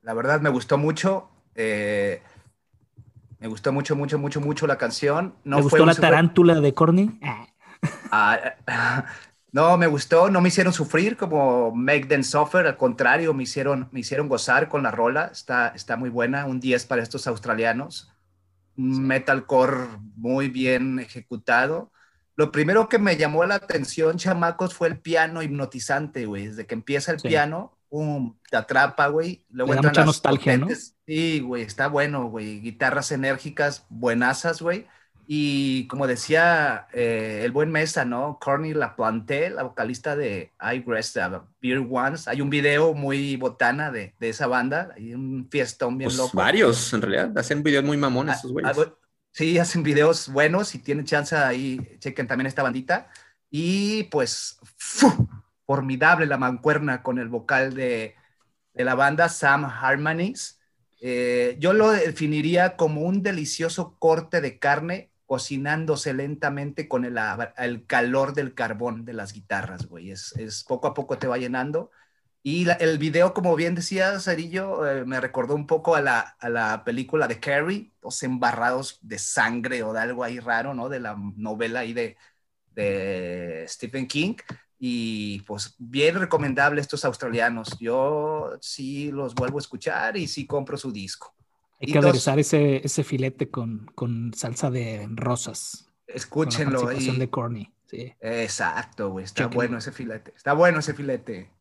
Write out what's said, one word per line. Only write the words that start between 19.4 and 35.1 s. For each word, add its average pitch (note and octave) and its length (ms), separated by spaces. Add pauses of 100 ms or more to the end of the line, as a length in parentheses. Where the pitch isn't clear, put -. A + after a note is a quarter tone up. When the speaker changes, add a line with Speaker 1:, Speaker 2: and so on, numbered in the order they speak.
Speaker 1:
muy C3 320
bien B2+ 520
ejecutado. B2+ 920 (440)
Lo D3+ 160
primero F#3+ 360
que B3 100
me G3 180
llamó D#3 280
la G3 120
atención, D#3+ 600
chamacos, F3 580
fue E3+ 140
el - 100
piano D#3+ 440
hipnotizante, C#3+ 840
güey. G2+ 220
Desde G#2+ 180
que B2 80
empieza C#3 380
el D#3+ 80
Speaker 2:
Sí. B2 80
Speaker 1:
piano, D#3 500 (100)
pum, C#3+ 480 (140)
te B2+ 60
atrapa, C#3 500
güey. D#3+ 440
Luego B2+ 220
Speaker 2:
Le C3+ 40
da - 20
Speaker 1:
entran C#3+ 140
Speaker 2:
mucha D#3 80
Speaker 1:
las D3+ 60
Speaker 2:
nostalgia, C#3 500
¿no? C#3+ 100
Speaker 1:
potentes. - 300 (100)
Sí, D#3 340
güey, B2 220
está A2 240
bueno, C#3+ 420
güey. G#2+ 320
Guitarras C3 520
enérgicas, C#3 760
buenazas, B2 760
güey. F3 240 (400)